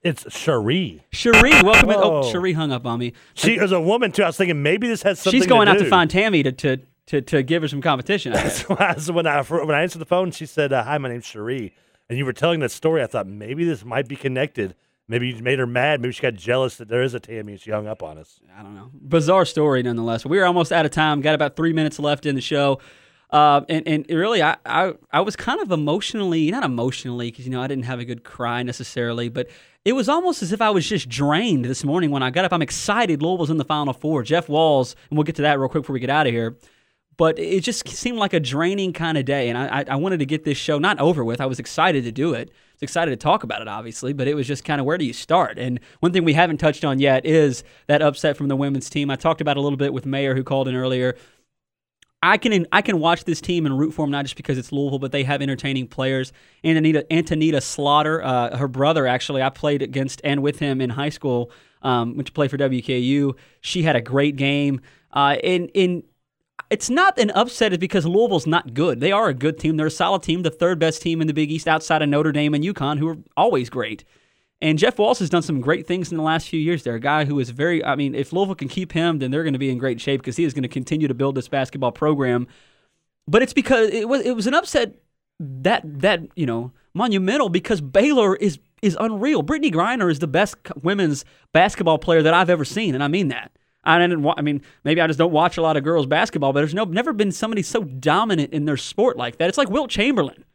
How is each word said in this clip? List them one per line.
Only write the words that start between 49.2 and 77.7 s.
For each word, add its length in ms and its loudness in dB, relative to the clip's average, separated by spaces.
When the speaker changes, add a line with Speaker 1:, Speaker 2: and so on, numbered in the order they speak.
Speaker 2:
about 160 0
it 60 -2
a 20 0
little 140 0
bit 160 0
with 120 -6
Mayer, 300 0
who 80 -2
called 240 0
in 80 -4
earlier. 400 0
I 140 4
can, 340 2
I 100 4
can 180 -2
watch 260 0
this 160 -4
team 260 -2
and 100 -2
root 160 0
for 100 -4
'em, 80 -2
not 140 -4
just 100 -10
because 220 -4
it's 140 -8
Louisville, 260 -2
but 140 -6
they 120 0
have 180 -2
entertaining 460 -4
players. 460 -2
Antonita, 460 4
Antonita 520 2
Slaughter, 600 2
uh, 340 -2
her 100 -2
brother, 380 0
actually, 380 0
I 60 2
played 340 -2
against 400 -6
and 180 0
with 160 -2
him 240 -2
in 80 -2
high 200 -4
school, 420 -2
um, 320 0
went 100 -6
to 80 -16
play 140 0
for 100 -4
W 240 0
K 160 -2
U. 380 0
She 220 -4
had 120 2
a 60 2
great 340 0
game. 460 0
Uh, 300 2
and, 320 0
and 280 0
it's 180 -4
not 300 2
an 120 4
upset 480 0
because 260 0
Louisville's 420 2
not 260 0
good. 260 0
They 120 0
are 180 2
a 40 -2
good 260 -2
team. 180 0
They're 100 0
a 40 -2
solid 320 -2
team, 180 -2
the 80 0
third 300 0
best 240 -2
team 180 -2
in 60 0
the 60 -2
Big 180 -2
East 160 -4
outside 340 2
of 80 0
Notre 220 2
Dame 240 0
and 80 0
uconn, 340 -4
who 120 -2
are 80 -8
always 320 2
great. 340 -6
And 180 2
Jeff 180 2
Walz 220 2
has 100 -2
done 140 2
some 180 -2
great 240 0
things 260 -4
in 60 -4
the 60 -2
last 260 -2
few 100 -2
years. 240 -2
They're 120 -4
a 40 -6
guy 260 0
who 140 -2
is 120 -4
very, 320 0